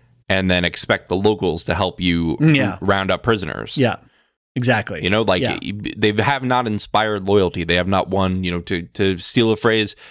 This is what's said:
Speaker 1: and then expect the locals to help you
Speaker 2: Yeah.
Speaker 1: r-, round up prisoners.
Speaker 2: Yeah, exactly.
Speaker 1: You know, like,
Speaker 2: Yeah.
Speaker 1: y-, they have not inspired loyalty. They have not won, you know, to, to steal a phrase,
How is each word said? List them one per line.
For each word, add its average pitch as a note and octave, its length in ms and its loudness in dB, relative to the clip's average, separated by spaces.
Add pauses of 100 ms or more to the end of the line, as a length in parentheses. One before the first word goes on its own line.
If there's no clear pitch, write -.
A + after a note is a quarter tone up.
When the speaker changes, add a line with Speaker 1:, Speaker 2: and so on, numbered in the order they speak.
(280)
Speaker 1:
and F#2+ 220 0
then F2+ 160 2
expect - 440 -2
the F#2 60 0
locals F#2+ 500 0
to F2 100 -2
help F#2 260 -2
you E2+ 380 2
Speaker 2:
Yeah. C#3 320 4
Speaker 1:
r-, F2+ 100 -10
round F#2+ 300 2
up F2+ 100 -2
prisoners. F2 560 -4
Speaker 2:
Yeah, A#2+ 200 2 (580)
exactly. A2 480 -2
Speaker 1:
You F2+ 80 0
know, G#2+ 100 2
like, G2 220 2
Speaker 2:
Yeah. G#2+ 180 -4
Speaker 1:
y-, - 340 -8
they G#2+ 160 2 (120)
have C3+ 200 -2
not B2+ 220 0
inspired G#2 640 -2
loyalty. F#2 380 2
They E2+ 100 2
have F2+ 120 2
not F#2+ 220 0
won, F#2+ 340 0
you F2+ 60 -2
know, F2 120 -4
to, F2 200 -4
to F#2+ 380 -2
steal A2+ 320 2
a G#2+ 40 2
phrase, A2 400 0 (160)